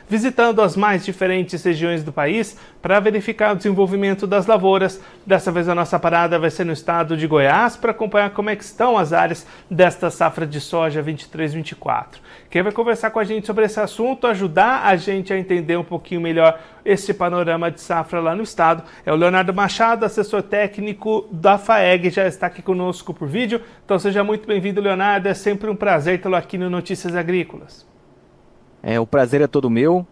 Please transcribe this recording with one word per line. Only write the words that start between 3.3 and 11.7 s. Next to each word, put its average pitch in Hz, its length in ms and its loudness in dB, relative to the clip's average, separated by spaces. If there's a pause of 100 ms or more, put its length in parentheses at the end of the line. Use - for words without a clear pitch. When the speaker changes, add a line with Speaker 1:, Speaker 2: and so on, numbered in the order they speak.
Speaker 1:
o - 20 -4
desenvolvimento 196 720 0
das 190 200 0
lavouras. 190 540 2 (240)
Dessa 190 260 2
vez 170 200 0
a 175 40 2
nossa 170 240 0
parada 170 400 2
vai 160 120 0
ser 175 140 -6
no 170 80 -2
estado 165 440 -2
de 156 100 -2
Goiás 156 520 2
para 226 140 -2
acompanhar 208 360 0
como 208 220 -4
é 202 60 -2
que 208 80 -16
estão 233 340 0
as 160 160 0
áreas 165 320 0 (240)
desta 175 400 2
safra 165 360 -2
de 147 140 -6
soja 160 400 -2
vinte 151 220 -6
e - 80 -20
três, 156 240 -6
vinte 160 160 -8